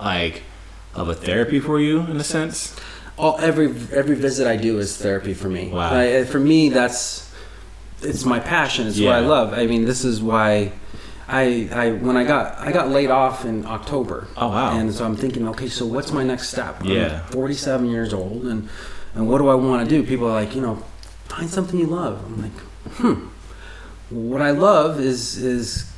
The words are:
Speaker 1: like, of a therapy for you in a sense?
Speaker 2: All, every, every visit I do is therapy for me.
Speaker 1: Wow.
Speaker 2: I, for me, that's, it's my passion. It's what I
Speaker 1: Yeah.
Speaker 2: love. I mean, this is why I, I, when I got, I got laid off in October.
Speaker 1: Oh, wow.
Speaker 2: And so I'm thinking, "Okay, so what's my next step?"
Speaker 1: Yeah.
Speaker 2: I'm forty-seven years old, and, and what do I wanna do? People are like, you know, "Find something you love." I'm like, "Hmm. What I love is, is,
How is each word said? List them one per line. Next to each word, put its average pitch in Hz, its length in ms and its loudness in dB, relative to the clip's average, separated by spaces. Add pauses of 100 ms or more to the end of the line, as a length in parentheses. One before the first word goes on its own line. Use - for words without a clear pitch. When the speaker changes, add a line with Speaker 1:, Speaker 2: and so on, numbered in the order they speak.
Speaker 1:
like, 92 400 -2 (520)
of 90 160 -4
a 82 40 -2
therapy 113 460 0
for 151 180 0
you 151 220 2
in 160 160 -4
a 147 80 -2
sense? 165 500 -4 (440)
Speaker 2:
All, 156 200 2
every, 156 280 4 (260)
every 139 240 4
visit 127 300 2
I 113 100 4
do 110 220 2
is 101 180 -4
therapy 98 380 -2
for 95 160 -6
me. 92 180 -4
Speaker 1:
Wow. 87 260 0
Speaker 2:
I, 123 300 4
for 135 160 0
me, 156 300 6
that's, - 600 0 (720)
it's 143 220 -2
my 123 160 2
passion. 139 460 0
It's 104 140 -2
what 104 140 6
I 117 60 6
Speaker 1:
Yeah. 120 80 4
Speaker 2:
love. 120 260 4
I 117 120 2
mean, 113 180 4
this 127 200 0
is 113 180 0
why 107 500 4 (560)
I, 123 440 2
I, 117 200 2
when 123 240 2
I 123 80 4
got, 139 340 0
I 147 140 -4
got 139 180 2
laid 139 200 4
off 131 340 2
in 110 220 -2
October. 113 680 -4
Speaker 1:
Oh, 117 120 0
wow. 113 300 0
Speaker 2:
And 110 160 0
so 113 100 -4
I'm 107 120 0
thinking, 117 320 -2
"Okay, 127 200 -6
so 120 160 -4
what's 135 280 -4
my 139 100 0
next 127 280 -2
step?" - 340 -6
Speaker 1:
Yeah. 85 420 0
Speaker 2:
I'm - 60 -12
forty-seven 131 580 0
years 113 240 -2
old, 101 300 -4
and, 110 240 -4 (460)
and 110 140 0
what 131 100 4
do 143 100 4
I 135 80 8
wanna 131 300 2
do? 143 180 4
People 120 240 0
are 110 120 2
like, 104 140 -2
you 131 60 -2
know, 113 220 -2 (460)
"Find 170 220 -6
something 180 300 -2
you 165 60 2
love." 147 380 -4
I'm 104 180 -8
like, 107 160 -10 (400)
"Hmm. 233 160 4 (960)
What 120 300 -4
I 143 120 4
love 156 480 6
is, 123 420 0
is, 123 560 -2